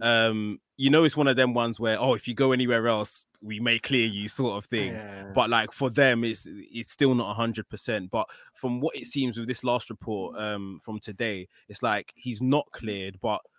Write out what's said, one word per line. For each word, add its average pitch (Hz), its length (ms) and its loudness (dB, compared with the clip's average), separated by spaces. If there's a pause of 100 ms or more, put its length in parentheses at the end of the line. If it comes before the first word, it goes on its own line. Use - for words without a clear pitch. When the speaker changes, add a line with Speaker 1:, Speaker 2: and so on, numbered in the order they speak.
Speaker 1:
Um, 113 600 2 (160)
you 135 120 2
know, 156 160 8
it's 151 120 2
one 147 120 4
of 127 80 4
them 127 160 4
ones 117 260 0
where, 110 220 0
"Oh, 127 140 4
if - 120 -6
you 120 80 -4
go 131 180 4
anywhere 120 360 2
else, 107 360 -2 (180)
we 107 180 -8
may 117 180 2
clear 120 300 2
you," 104 180 -6
sort 110 300 -2
of 101 80 -8
thing. 101 280 -2
Speaker 2:
Yeah. 98 420 -12
Speaker 1:
But, 117 160 4
like, 113 220 2
for 131 180 0
them, 120 340 4
it's, 113 260 -4
it's 104 400 -12
still 135 240 4
not 107 160 0
a 101 40 -6
hundred 113 340 -2
percent. 104 420 -6
But 110 180 -2 (260)
from 123 260 -4
what 147 160 -2
it 123 80 -10
seems 123 340 -2
with 113 80 -8
this 123 160 -4
last 123 280 0
report, 101 480 -6
um, 101 440 -8
from 107 160 -10
today, 101 500 -6 (200)
it's 104 140 -8
like 107 340 -2
he's 117 240 -8
not 131 320 2
cleared, 98 480 -8
but 107 220 -2 (160)